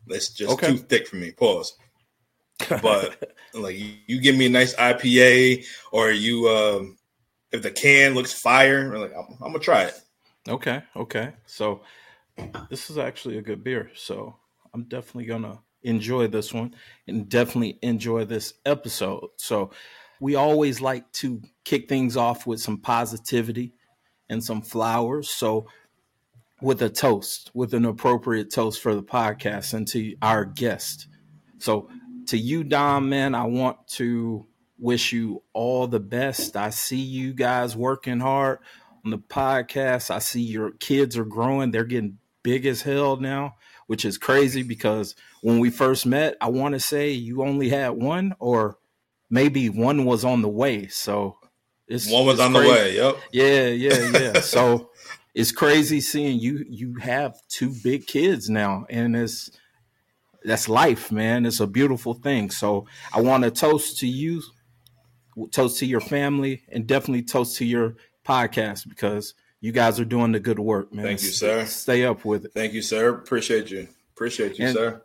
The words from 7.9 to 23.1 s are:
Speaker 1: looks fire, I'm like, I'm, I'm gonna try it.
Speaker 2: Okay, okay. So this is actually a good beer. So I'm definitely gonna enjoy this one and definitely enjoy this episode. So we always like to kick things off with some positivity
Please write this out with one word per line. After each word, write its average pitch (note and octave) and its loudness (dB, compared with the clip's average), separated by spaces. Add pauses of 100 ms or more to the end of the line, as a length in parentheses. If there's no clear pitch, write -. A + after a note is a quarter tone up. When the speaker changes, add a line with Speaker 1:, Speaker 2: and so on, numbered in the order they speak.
Speaker 1:
looks B2+ -4
fire, C3+ 4
I'm G#2+ -6
like, G2 -10
I'm, - -16
I'm D#3+ -10
gonna D#3 -4
try C3+ 4
it. - -10 (480)
Speaker 2:
Okay, B2 -6 (120)
okay. A2+ -8 (140)
So G#2 -6 (880)
this - -14
is D3+ -8
actually B2 -8
a - -14
good G#2 -10
beer. B2 -6
So G#2+ -12 (360)
I'm A#2+ -12
definitely A#2+ -14
gonna A2+ -10 (200)
enjoy A#2 0
this G#2+ -4
one A#2 -6 (320)
and G2+ -8
definitely A#2+ 0
enjoy A2+ -2
this G#2+ -8 (120)
episode. G2+ -4
So G2+ -4 (480)
we C#3 -2
always C#3+ 2
like C3 -4
to B2 -6 (220)
kick C3 -2
things C3 0
off A#2+ 0
with A2+ -6
some G#2+ -6
positivity A#2 -4 (560)